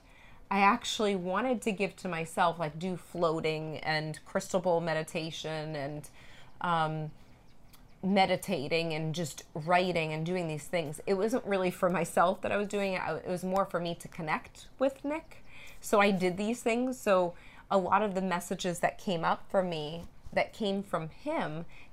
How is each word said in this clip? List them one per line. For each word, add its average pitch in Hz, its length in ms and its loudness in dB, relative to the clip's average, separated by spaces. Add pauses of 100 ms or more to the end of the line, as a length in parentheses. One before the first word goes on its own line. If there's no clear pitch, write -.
(500)
I 196 100 2
actually 202 560 4
wanted 196 480 0
to 226 80 2
give 185 260 -2
to - 100 -6
myself, 170 520 0
like, 156 200 -4
do 185 160 -2
floating 156 840 0
and 156 460 -2
crystal - 340 0
bowl 175 220 4
meditation 156 920 -2
and, 147 340 -6 (520)
um, 156 500 0 (920)
meditating 170 920 2
and 156 220 -2
just 170 280 -4 (100)
writing 170 580 2
and 156 140 -2
doing 175 220 -2
these 151 180 -6
things. 160 420 -2
It 196 60 4
wasn't 214 320 0
really 185 260 2
for 180 180 2
myself 170 520 2
that 107 100 -2
I 202 60 2
was 208 100 0
doing 196 260 0
it. 185 80 -2
I, 160 140 -2
it - 120 -8
was 175 160 -2
more 185 220 2
for 185 140 -2
me 170 160 -2
to - 120 -14
connect - 600 -6 (100)
with 277 280 2
Nick. 302 380 -8 (360)
So - 220 4
I 202 100 8
did 180 260 2
these 214 240 -2
things. 247 380 0
So 185 340 4 (380)
a 196 60 6
lot 190 240 4
of 208 120 0
the 190 80 0
messages 180 580 -2
that - 180 2
came 170 260 -2
up 175 260 2
for 196 140 4
me, 165 400 -4 (300)
that - 180 2
came 196 320 -2
from 160 260 -4
him 170 560 -4 (280)